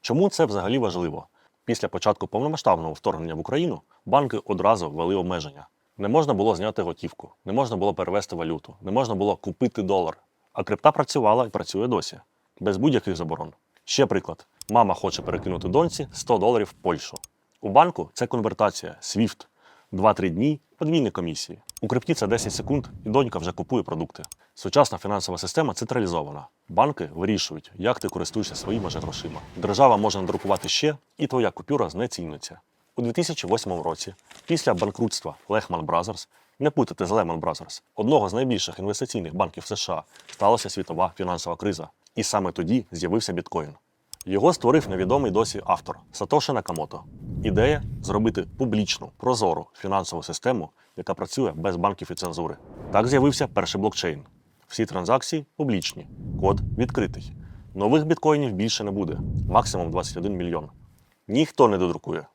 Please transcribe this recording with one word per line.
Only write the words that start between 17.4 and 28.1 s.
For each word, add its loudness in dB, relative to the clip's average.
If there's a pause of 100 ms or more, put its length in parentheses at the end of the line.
У -6
банку 4
це -2
конвертація, 0
свіфт. -2 (440)
Два-три 2
дні, 0 (160)
подвійні 2
комісії. -6 (240)
У -4
крипті 0
це 0
десять 0
секунд, -2 (200)
і -6
донька 2
вже -4
купує -2
продукти. -6 (320)
Сучасна 2
фінансова -4
система -2
централізована. -4 (220)
Банки 2
вирішують, -2
як 0
ти -4
користуєшся -4